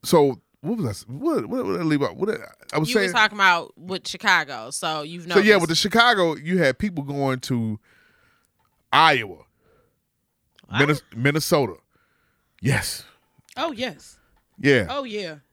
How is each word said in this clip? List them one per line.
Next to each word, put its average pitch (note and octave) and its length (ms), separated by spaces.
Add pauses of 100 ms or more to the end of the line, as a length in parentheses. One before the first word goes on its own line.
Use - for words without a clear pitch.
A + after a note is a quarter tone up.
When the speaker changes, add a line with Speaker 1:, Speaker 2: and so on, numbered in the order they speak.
Speaker 1:
so C#3+ 380 (220)
what G3+ 160
was F3 80
I A2 40
s-, - 180
what, G3+ 380
what, B3 200
what - 60
did F3 80
I E3+ 40
leave D3 180
out? F#2+ 140
What G3+ 120
did - 120
I, - 360
I - 20
was D#3 100
Speaker 2:
You B3 60
Speaker 1:
saying G3+ 120
Speaker 2:
was F3+ 60
talking G#3+ 240
about F3+ 420
with F3+ 280
Chicago, D3 640
so D#3 320
you've E3+ 220
Speaker 1:
So F3 140
yeah, G#3 140
Speaker 2:
noticed. G3 80
Speaker 1:
with E3 100
the E3+ 60
Chicago, G#3 600
you F3 220
had C#3 200
people F3+ 260
going C3+ 360
to A2+ 380 (1120)
Iowa, B2+ 440 (1300)
Speaker 2:
What? - 100 (100)
Speaker 1:
Minnes-, D3 140 (120)
Minnesota. C#3 600 (840)
Yes. A2 440 (520)
Speaker 3:
Oh, D4+ 160
yes. A3 460 (400)
Speaker 1:
Yeah. C3 320
Speaker 3:
Oh, C#4 140
yeah. G3+ 320 (160)